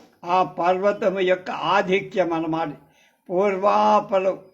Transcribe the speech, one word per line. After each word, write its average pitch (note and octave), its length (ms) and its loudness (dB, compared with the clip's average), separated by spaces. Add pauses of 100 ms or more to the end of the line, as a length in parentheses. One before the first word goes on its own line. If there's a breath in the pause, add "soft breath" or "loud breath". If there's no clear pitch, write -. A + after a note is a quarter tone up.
(240 soft breath)
ఆ F3+ 180 2
పర్వతము F#3+ 760 0
యొక్క F#3 300 0
ఆధిక్యం F#3 800 0
అన్నమాట. D#3+ 360 -2 (600 soft breath)
పూర్వాపల, G3+ 1080 2 (180)